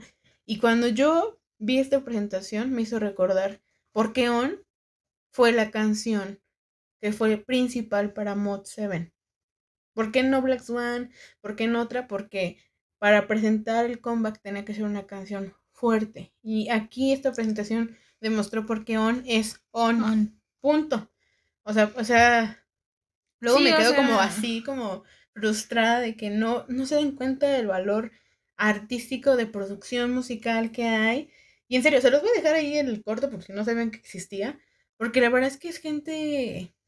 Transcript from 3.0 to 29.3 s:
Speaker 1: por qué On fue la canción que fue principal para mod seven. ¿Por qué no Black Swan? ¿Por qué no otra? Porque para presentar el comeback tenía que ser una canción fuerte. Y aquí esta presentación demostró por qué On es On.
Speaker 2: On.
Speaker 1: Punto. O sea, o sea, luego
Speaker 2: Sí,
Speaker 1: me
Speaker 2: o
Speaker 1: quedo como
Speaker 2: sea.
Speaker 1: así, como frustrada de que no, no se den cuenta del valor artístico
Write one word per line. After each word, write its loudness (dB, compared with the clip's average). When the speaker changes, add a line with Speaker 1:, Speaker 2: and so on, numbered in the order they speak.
Speaker 1:
por 0
qué 2
On -2
fue 4
la 2
canción -2
que -2
fue 2
principal -2
para -6
mod -4
seven. -6
¿Por -4
qué 2
no 2
Black 0
Swan? -6
¿Por -10
qué -2
no 0
otra? -6
Porque -6
para 4
presentar 2
el -6
comeback -2
tenía -10
que -10
ser -4
una -4
canción -10
fuerte. -2
Y -2
aquí 0
esta -2
presentación -2
demostró -2
por -4
qué -2
On 0
es -2
On. 2
Speaker 2:
On. 0
Speaker 1:
Punto. 0
O -6
sea, 4
o -4
sea, 4
luego 4
Speaker 2:
Sí, 6
Speaker 1:
me 6
Speaker 2:
o 6
Speaker 1:
quedo 6
como 4
Speaker 2:
sea. 4
Speaker 1:
así, -4
como -6
frustrada 0
de -4
que -8
no, -2
no -4
se 0
den 2
cuenta 0
del 2
valor 0
artístico 0